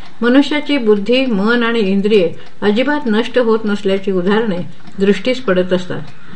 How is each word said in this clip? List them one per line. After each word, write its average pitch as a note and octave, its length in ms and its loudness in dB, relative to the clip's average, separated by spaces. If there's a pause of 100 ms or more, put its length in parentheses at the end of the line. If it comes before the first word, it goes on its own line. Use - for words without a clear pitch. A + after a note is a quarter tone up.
(220)
मनुष्याची C#4+ 560 2
बुद्धी, A3+ 480 2
मन A#3 360 2
आणि A#3 160 0
इंद्रिये G3 540 2 (300)
अजिबात C4+ 440 2
नष्ट A3+ 320 0
होत A3+ 260 2
नसल्याची G3+ 460 -2
उदाहरणे F#3+ 480 0 (400)
दृष्टीस G3+ 420 2
पडत F#3 320 0
असतात. F3+ 280 -2 (360)